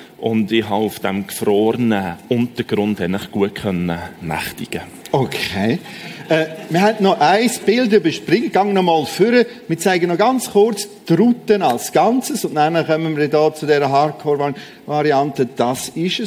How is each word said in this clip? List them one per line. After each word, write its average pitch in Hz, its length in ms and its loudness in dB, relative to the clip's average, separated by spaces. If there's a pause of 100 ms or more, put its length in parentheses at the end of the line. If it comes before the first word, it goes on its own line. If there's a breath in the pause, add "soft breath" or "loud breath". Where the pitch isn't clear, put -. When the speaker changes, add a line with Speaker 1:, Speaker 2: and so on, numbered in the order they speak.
(180 loud breath)
Speaker 1:
Und 110 360 -2
ich 113 140 2
habe 107 180 -2
auf - 140 -6
dem 98 280 -4
gefrorenen 104 880 0 (140)
Untergrund 117 720 -2
eigentlich 92 300 -4
gut 101 240 -2
können 87 420 -4 (240)
nächtigen. 80 600 -8 (300)
Speaker 2:
Okay. 113 680 -2 (480 loud breath)
Äh, 160 180 0 (240)
wir 170 120 0
haben 214 220 2
noch 190 160 2
ein 202 300 4 (160)
Bild 226 280 2
überspringen. 190 580 0
Gang 202 220 2
noch 190 100 2
mal 160 220 2
vor. 214 260 2 (360 loud breath)
Wir 165 100 -2
zeigen 180 300 2
noch 170 100 0
ganz 233 340 0
kurz 208 360 2 (200)
die 165 60 2
Routen 214 480 2
als 123 300 0
Ganzes 233 540 0
und 143 100 -6
dann 156 300 2
kommen 160 300 0
wir 147 140 2
da 151 240 4
zu 156 120 -10
dieser 143 240 2
Hardcore-Variante. 143 1700 0
Das 123 340 -2
ist 175 380 -4